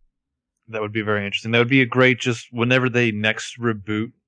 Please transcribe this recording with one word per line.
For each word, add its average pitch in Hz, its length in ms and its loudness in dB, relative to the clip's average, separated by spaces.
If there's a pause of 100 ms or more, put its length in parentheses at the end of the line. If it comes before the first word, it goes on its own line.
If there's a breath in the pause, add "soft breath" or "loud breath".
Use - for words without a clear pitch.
(680)
That 110 140 -8
would 104 100 -6
be 110 100 -4
very 104 240 -2
interesting. 104 280 -6
That 117 60 4
would 120 100 2
be 135 120 6
a 127 60 4
great, 127 320 4
just 120 320 -4
whenever 123 380 2
they 120 220 2
next 107 480 -4
reboot, 110 520 -4 (160)